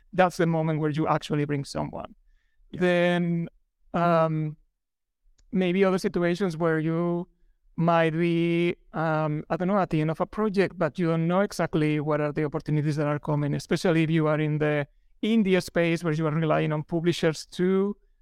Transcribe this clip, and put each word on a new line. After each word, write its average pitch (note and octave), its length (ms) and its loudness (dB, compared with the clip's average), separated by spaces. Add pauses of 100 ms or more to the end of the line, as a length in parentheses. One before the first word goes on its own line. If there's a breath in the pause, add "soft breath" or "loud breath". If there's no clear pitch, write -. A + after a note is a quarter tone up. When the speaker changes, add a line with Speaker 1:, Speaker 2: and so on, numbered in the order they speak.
(120)
Speaker 1:
That's F3+ 240 2
the E3+ 100 2
moment D#3+ 320 0
where D#3 120 0
you D3+ 180 -2
actually D3+ 360 0
bring D3 200 -4
someone. - 500 -8 (560)
Speaker 2:
Yeah. - 100 -8
Speaker 1:
Then, F3 680 0 (460)
um, D#3+ 640 0 (920)
maybe F#3 340 2
other F#3 140 2
situations F3 580 -2
where D#3+ 220 0
you E3+ 480 -2 (500)
might E3 340 4
be, E3+ 680 0 (160)
um, D#3 580 -2
I E3 60 -2
don't F3 100 -2
know, G3+ 120 2
at F3+ 120 0
the D#3+ 100 0
end D#3 120 0
of - 80 -4
a F3+ 60 -2
project, G3 520 0
but D#3+ 200 -2
you F3 100 0
don't E3 180 0
know F3 140 2
exactly D#3 580 0
what D3 220 -2
are D3+ 100 0
the D3+ 140 -2
opportunities D3+ 520 -2
that D3+ 100 -2
are D3 120 -2
coming, D3 360 -2
especially D#3+ 500 0
if D#3 60 -2
you D#3+ 180 2
are D3+ 100 2
in D3+ 200 0
the D3 280 0 (380)
indie G#3 360 4
space E3+ 440 0
where E3 80 0
you D#3 140 -2
are D#3 40 0
relying D#3 420 0
on D3+ 120 -4
publishers E3 600 -2
to, F#3+ 500 0 (260)